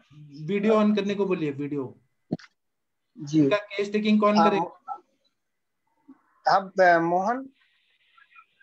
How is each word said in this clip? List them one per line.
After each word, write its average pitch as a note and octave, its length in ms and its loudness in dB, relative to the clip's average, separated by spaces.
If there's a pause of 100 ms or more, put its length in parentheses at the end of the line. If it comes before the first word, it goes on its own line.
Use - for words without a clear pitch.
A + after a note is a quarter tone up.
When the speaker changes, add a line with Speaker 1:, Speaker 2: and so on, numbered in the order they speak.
(460)
Speaker 1:
Video G3+ 280 0
on G#3+ 220 2
करने G3+ 180 -4
को G3 120 -4
बोलिए, D#3+ 240 -4
video। C#3+ 500 -8 (1160)
Speaker 2:
जी। D3+ 200 -2
Speaker 1:
इनका D3+ 180 4
case G3+ 360 -8
taking G#3+ 280 0
कौन G#3 180 4
Speaker 2:
हाँ, E3 120 4
Speaker 1:
करेगा? - 500 -6 (1500)
Speaker 2:
आप, F#3+ 300 0
अ, F3 180 6
मोहन। F#3+ 500 -2 (1160)